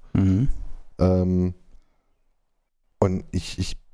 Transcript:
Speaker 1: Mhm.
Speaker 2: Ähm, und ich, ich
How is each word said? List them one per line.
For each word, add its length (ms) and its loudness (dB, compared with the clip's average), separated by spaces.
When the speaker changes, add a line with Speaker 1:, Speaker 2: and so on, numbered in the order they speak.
Speaker 1:
Mhm. 340 2
Speaker 2:
Ähm, 560 2
und 300 0
ich, 300 -6
ich 180 -4